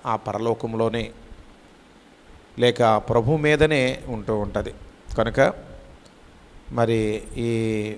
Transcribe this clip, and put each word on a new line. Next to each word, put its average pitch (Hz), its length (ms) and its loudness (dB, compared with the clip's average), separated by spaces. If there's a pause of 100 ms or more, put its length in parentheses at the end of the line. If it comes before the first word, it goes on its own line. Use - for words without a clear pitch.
ఆ 113 100 0
పరలోకంలోనే 113 920 -2 (1500)
లేక 120 240 4
ప్రభు 113 540 4
మీదనే 147 720 2
ఉంటూ 110 300 -4
ఉంటది. 104 380 -4 (440)
కనుక 135 340 2 (1200)
మరి 113 500 0 (140)
ఈ 113 600 -2